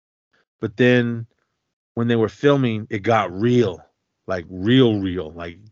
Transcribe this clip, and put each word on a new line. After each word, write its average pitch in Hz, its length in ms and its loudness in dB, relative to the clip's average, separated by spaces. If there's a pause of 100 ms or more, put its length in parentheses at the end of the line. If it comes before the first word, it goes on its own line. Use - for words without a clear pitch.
(600)
but 110 160 -8
then 120 500 2 (680)
when 117 120 -2
they 120 100 0
were 110 120 2
filming, 127 640 0
it 110 100 -6
got 101 320 0
real, 107 500 0 (440)
like, 92 240 -6
real, 107 500 2
real. 87 320 -6
Like, 85 260 -14 (140)